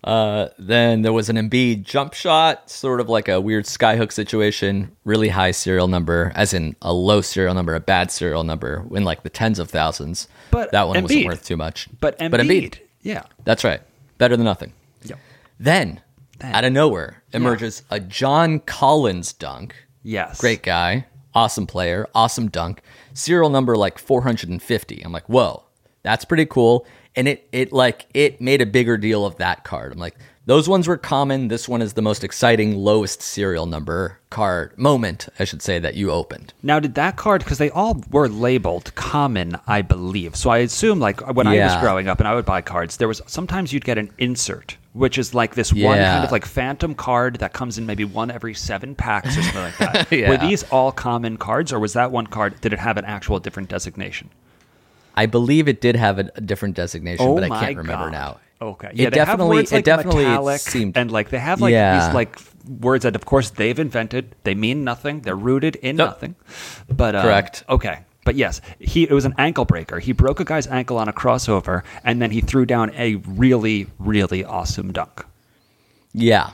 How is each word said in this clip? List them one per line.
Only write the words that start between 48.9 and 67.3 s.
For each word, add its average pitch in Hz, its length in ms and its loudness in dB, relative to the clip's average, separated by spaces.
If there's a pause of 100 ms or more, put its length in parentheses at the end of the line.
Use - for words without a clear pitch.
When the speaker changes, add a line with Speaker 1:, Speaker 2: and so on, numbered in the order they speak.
Speaker 2:
packs 123 420 -2
or 160 60 0
something 98 200 -4
like - 160 -10
that. - 340 0
Speaker 1:
<laughs> 165 40 2
Yeah. 110 120 2
Speaker 2:
Were 131 80 4
these 185 340 0
all 131 220 4
common 117 440 -4
cards, 131 360 -2
or 117 80 -2
was 107 140 -2
that 123 180 2
one 117 160 -2
card, 104 320 -2
did 107 120 -2
it 101 60 -2
have 101 180 -2
an 101 100 -6
actual 101 340 -2
different 98 300 -10
designation? 95 580 -10 (880)
Speaker 1:
I 110 100 4
believe 123 400 4
it 131 140 0
did 120 160 4
have 101 240 2
a, 95 160 -2
a - 40 -12
different 101 360 -4
designation, 87 500 -2
Speaker 2:
Oh 139 80 4
Speaker 1:
but 180 80 0
I 180 60 0
Speaker 2:
my 110 160 -2
Speaker 1:
can't - 140 -4
remember 82 260 -4
Speaker 2:
God. 80 80 -6
Speaker 1:
now. 71 240 -8 (260)
Speaker 2:
Okay. 104 300 -10
Speaker 1:
It - 80 -12
Speaker 2:
Yeah, 123 100 -6
they 127 80 0
have 151 80 2
Speaker 1:
definitely, 185 300 2
Speaker 2:
words - 160 2
like - 80 2
Speaker 1:
it - 40 -4
definitely 160 400 4
Speaker 2:
metallic 139 360 0
Speaker 1:
seemed 107 360 -2
Speaker 2:
and, 123 140 0
like, 107 200 -2
they 127 100 -4
have, 156 200 -2
like, 117 120 6
Speaker 1:
Yeah. 95 340 6
Speaker 2:
these, 82 80 0
like, 117 240 -2 (420)
words 123 220 2
that, 117 140 0
of - 100 -6
course, 131 240 2
they've 113 300 0
invented. 120 640 -4
They 98 100 0
mean 120 300 -2
nothing. 139 380 -6
They're 95 120 -4
rooted 131 420 0
in 135 200 -4
Speaker 1:
Nope. 160 140 2
Speaker 2:
nothing. 156 240 -12 (540)
But, 117 280 2
um, 98 60 2
Speaker 1:
Correct. 101 460 2